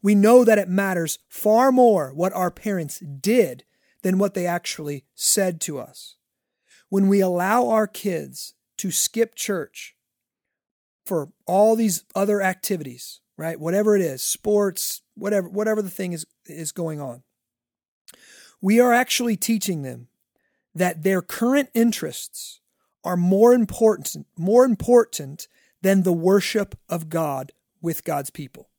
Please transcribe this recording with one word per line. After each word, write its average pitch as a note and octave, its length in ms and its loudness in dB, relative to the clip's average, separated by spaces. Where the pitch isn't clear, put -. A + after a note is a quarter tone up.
We G#3 140 2
know A3+ 300 8
that G#3+ 140 6
it F#3 100 -2
matters F3+ 500 -2
far A#3 440 2
more G#3 420 4
what F3 200 -2
our F3+ 180 -2
parents F3+ 480 -6
did C#3+ 640 0
than F#3+ 160 0
what G3 160 0
they F3 120 -4
actually D#3 680 -8
said F#3 480 -2
to C#3 180 -8
us. - 360 -20
When G3 200 2
we G3 120 4
allow F#3+ 480 0
our A3 200 0
kids D#3 640 -8
to F#3+ 140 -6
skip - 420 -2
church - 600 -10
for D#3 260 -6
all G#3 280 4
these A3 300 -2
other G3+ 260 0
activities, F3+ 800 -6
right? E3 220 -8
Whatever G3+ 380 2
it F#3+ 60 2
is, C#3 200 -4
sports, - 800 -2
whatever, G3 320 -2
whatever G#3+ 340 -2
the F#3+ 80 -8
thing F3+ 220 -8
is, D#3+ 120 -10
is D#3+ 240 -12
going D#3+ 300 -8
on, C3 240 -14
we G3+ 180 2
are B3 140 6
actually A#3+ 440 0
teaching F#3+ 460 -4
them A#2+ 240 -12
that E3 300 -2
their F#3+ 180 2
current C4 540 0
interests - 880 -4
are F3 140 -2
more F#3+ 360 6
important, G#3+ 720 0
more G#3+ 280 4
important A3+ 840 0
than F#3+ 220 4
the F#3 80 2
worship F#3+ 680 0
of E3 200 -8
God D3 420 -6
with E3 220 -6
God's D3 260 -6
people. - 480 -18